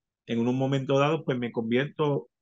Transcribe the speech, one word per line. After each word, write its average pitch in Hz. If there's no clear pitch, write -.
en 117
un 123
momento 135
dado, 147
pues, 131
me 123
convierto 143